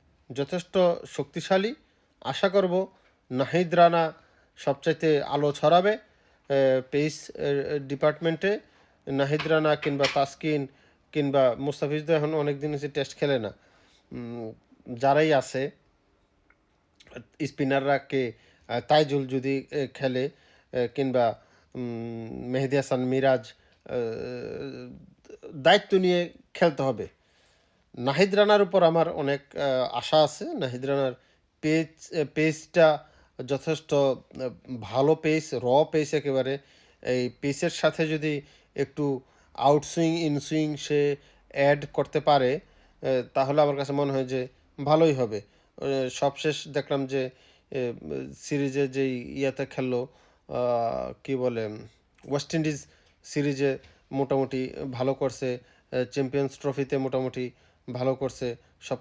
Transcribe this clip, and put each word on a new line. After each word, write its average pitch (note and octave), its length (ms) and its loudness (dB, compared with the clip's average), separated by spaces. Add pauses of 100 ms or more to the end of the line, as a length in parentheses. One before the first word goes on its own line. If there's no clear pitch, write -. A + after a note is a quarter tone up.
(340)
যথেষ্ট D#3 440 -4 (300)
শক্তিশালী। F#3+ 680 -2 (460)
আশা C3+ 280 0
করব F#3 380 2 (440)
নাহিদ D3+ 420 0
রানা E3+ 400 6 (440)
সবচাইতে D3+ 640 0
আলো C#3+ 280 0
ছড়াবে, F3+ 460 4 (520)
এ, C3+ 320 4 (100)
পেস, D3 380 -2
এ, C#3+ 500 -4
ডিপার্টমেন্টে। D3+ 800 0 (480)
নাহিদ C#3 400 0
রানা D#3 280 4
কিংবা C#3+ 380 0
তাসকিন C#3+ 540 -2 (440)
কিংবা C#3 480 2
মুস্তাফিজ D3 480 -4
তো E3 60 2
এখন D3+ 200 0
অনেক D3 260 -2
দিন D3 140 -4
হচ্ছে C#3+ 140 -6
টেস্ট C#3 300 -6
খেলে C#3+ 220 2
না। G#2 140 -6 (580)
উম, A#2+ 400 -10 (420)
যারাই C#3+ 400 4
আছে, C3+ 380 -2 (1800)
স্পিনাররা C#3 500 0
কে, C3 340 -2 (360)
আহ, A#2 200 -4
তাইজুল C#3+ 400 4
যদি, C3+ 440 -2
এ, C#3+ 220 -2
খেলে, C3 360 -2 (440)
এ, B2 220 0
কিংবা, B2 440 2 (340)
উম, A#2 580 -8
মেহেদী B2+ 440 -2
হাসান C3+ 240 0
মিরাজ, B2+ 540 0 (320)
আহ, - 80 -10 (1600)
দায়িত্ব F3 420 4
নিয়ে F3+ 360 2 (200)
খেলতে D3 300 2
হবে। A#2 240 -2 (920)
নাহিদ C#3+ 380 0
রানার G#3 260 6
উপর F#3+ 220 2
আমার E3 260 4
অনেক, C#3+ 320 -2 (140)
আহ, C3 400 -2
আশা D#3 280 4
আছে। G3+ 300 -2
নাহিদ B2+ 320 -4
রানার C3+ 280 0 (480)
পেস, D#3 500 -2
এ, D3+ 140 0
পেসটা D#3 800 2 (380)
যথেষ্ট, C#3+ 480 -4
আহ, C3+ 560 0 (320)
ভালো C3 340 2
পেস, D#3 380 -2
র B2+ 380 4
পেস D#3 220 0
একেবারে। C3+ 440 0 (440)
এই B2+ 280 0 (120)
পেসের C#3+ 280 -2
সাথে D#3+ 380 0
যদি D3+ 340 -2 (340)
একটু C#3 460 -2 (320)
আউটসুইং, D3+ 600 2
ইনসুইং D3+ 640 -2
সে C#3+ 380 0 (340)
অ্যাড C#3+ 440 2
করতে D3 260 -2
পারে, C#3+ 400 2 (420)
এ, C3 220 0 (100)
তাহলে C#3 280 2
আমার D3 140 2
কাছে C#3+ 180 -4
মনে C#3 180 0
হয় C3+ 140 -2
যে B2+ 220 -4 (380)
ভালোই D#3 280 6
হবে। A2 280 -2 (400)
এ, C3+ 280 -2
সবশেষ C#3+ 580 -4
দেখলাম C#3 400 -2
যে, C3 220 -2 (420)
এ, B2 220 -4 (420)
সিরিজে C#3 520 -2
যেই C3 520 -4
ইয়াতে C3+ 260 -2
খেললো, B2+ 420 -4 (400)
আহ, A#2+ 640 -2 (100)
কি C3+ 120 -4
বলে, B2 300 -2 (640)
ওয়েস্ট C#3 260 -6
ইন্ডিজ D#3 320 -2 (380)
সিরিজে C#3 540 -2 (340)
মোটামুটি C3+ 640 -2 (180)
ভালো B2+ 220 -2
করছে, B2+ 460 -4 (320)
এ, B2+ 140 -2
চ্যাম্পিয়ন্স C3+ 540 -4
ট্রফিতে C#3 380 -2
মোটামুটি C3 540 -4 (420)
ভালো C3 220 0
করছে। B2+ 400 -6 (260)
সব - 200 -6